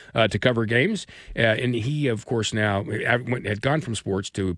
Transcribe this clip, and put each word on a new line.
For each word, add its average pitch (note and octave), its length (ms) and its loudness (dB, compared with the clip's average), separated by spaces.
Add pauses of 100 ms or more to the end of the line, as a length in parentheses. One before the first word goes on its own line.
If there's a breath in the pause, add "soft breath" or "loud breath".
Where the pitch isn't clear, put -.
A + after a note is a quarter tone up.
(140 loud breath)
uh, A2+ 140 4
to G#2 120 0
cover A#2 240 2
games. A#2 420 0 (300 loud breath)
Uh, - 40 0
and A#2 340 2
he, C#3 340 0
of A2 160 -2
course, A2+ 300 -2
now, G#2+ 260 2
uh, A#2 380 -2 (100)
went, A#2 180 -2
had G#2+ 140 -2
gone D3 220 2
from A#2 120 -6
sports G2+ 360 -2
to F#2 280 -2